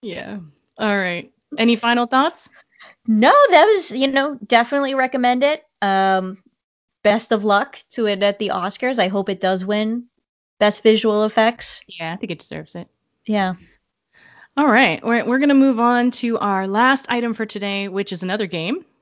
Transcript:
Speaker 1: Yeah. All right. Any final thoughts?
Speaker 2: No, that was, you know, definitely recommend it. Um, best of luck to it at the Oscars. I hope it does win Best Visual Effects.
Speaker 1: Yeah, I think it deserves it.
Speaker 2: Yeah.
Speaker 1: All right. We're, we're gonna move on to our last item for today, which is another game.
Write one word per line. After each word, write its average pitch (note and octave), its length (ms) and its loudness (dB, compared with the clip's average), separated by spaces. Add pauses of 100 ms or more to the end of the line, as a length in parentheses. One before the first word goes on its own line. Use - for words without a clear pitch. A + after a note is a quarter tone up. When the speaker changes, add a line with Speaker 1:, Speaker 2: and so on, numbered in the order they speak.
Speaker 1:
Yeah. G3+ 360 -12 (400)
All G#3 180 -2
right. F3+ 360 -6 (260)
Any A#3 180 2
final A#3+ 300 0
thoughts? C4+ 420 -2 (580)
Speaker 2:
No, A3+ 260 4 (180)
that E4 160 8
was, G#4 260 2
you C4 160 -2
know, C4+ 380 -2
definitely C4+ 480 0
recommend B3+ 500 0
it. D4+ 180 0 (180)
Um, F#3+ 640 0 (640)
best G#3 280 2
of G#3 120 -2
luck G#3 340 0 (120)
to A3+ 160 -4
it G3+ 160 -2
at G3+ 160 0
the G#3 120 -4
Oscars. G3+ 480 -4
I F#3 100 0
hope F#3+ 200 -4
it F#3+ 120 -6
does F#3 240 -2
win G#3+ 400 -4 (540)
Best G#3 240 0
Visual G#3+ 420 4
Effects. A3+ 640 -2
Speaker 1:
Yeah, E3 240 -10
I F3 40 -10
think - 160 -8
it D#3+ 80 -10
deserves D#3 340 -16
it. - 140 -14 (380)
Speaker 2:
Yeah. G3 280 -2 (1000)
Speaker 1:
All D4 100 2
right. A3+ 380 4
We're, A#3 200 0
we're B3 140 0
gonna C#4+ 160 4
move C4+ 260 4
on A#3+ 320 2
to A#3 260 -4
our F#3+ 280 -2
last B3 440 0
item A#3+ 240 -4
for A3 120 -6
today, G3 420 -6
which F#3+ 240 -6
is F3 100 -8
another F#3+ 240 -4
game. F3+ 380 -6 (180)